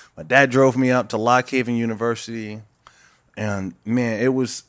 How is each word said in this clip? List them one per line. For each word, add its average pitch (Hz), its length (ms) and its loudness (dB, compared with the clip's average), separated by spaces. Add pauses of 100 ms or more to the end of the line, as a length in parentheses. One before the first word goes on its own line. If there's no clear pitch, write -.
(160)
My - 80 -16
dad 131 280 4
drove 131 260 4
me 131 140 2
up 127 180 0
to 113 80 -4
Lock 120 320 2
Haven 120 260 -2
University. 113 880 -6 (760)
And, 101 380 -4 (100)
man, 113 380 -2
it 131 140 2
was, 131 340 -4